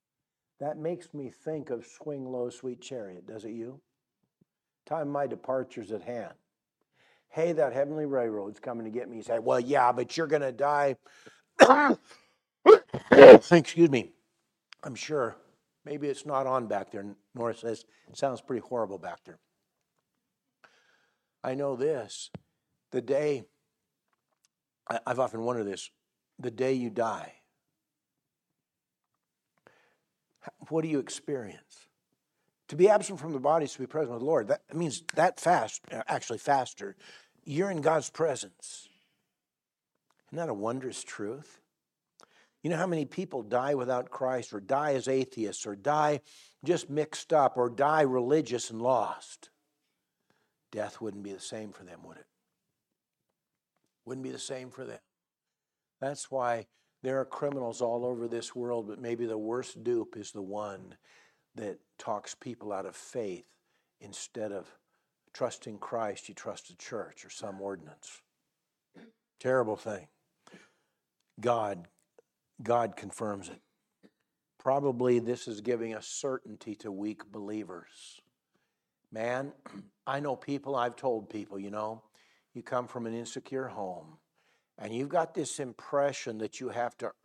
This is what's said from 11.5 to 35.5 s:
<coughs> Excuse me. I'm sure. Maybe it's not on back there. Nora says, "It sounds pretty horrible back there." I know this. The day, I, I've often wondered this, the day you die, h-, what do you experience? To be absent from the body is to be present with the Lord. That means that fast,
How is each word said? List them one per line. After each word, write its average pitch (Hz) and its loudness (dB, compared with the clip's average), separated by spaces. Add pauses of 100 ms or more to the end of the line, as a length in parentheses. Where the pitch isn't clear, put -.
<coughs> 269 8 (1500)
Excuse 165 8
me. 117 2 (720)
I'm 131 -10
sure. 127 -4 (480)
Maybe 147 -6
it's - -8
not 135 -2
on 127 0
back 101 -4
there. 101 -10 (280)
Nora 117 -4
says, 113 -8 (240)
"It - -18
sounds 131 -2
pretty 123 -4
horrible 107 -4
back 85 -12
there." - -20 (2000)
I 131 -4
know 139 -2
this. 131 -4 (600)
The 127 -2
day, 135 0 (1400)
I, 117 -2
I've 127 -2
often 113 -2
wondered 117 -2
this, 98 -8 (480)
the 123 -8
day 131 0
you 123 -2
die, 104 -4 (3000)
h-, - -20
what 160 0
do 165 -4
you 147 2
experience? - -10 (800)
To 147 -8
be 180 8
absent 202 4
from 156 -8
the 135 -4
body 147 2
is 127 -10
to - -16
be 127 -6
present 147 -4
with 117 -8
the 127 -4
Lord. 139 0
That 139 -2 (120)
means 156 -4 (120)
that 170 2
fast, 147 2 (100)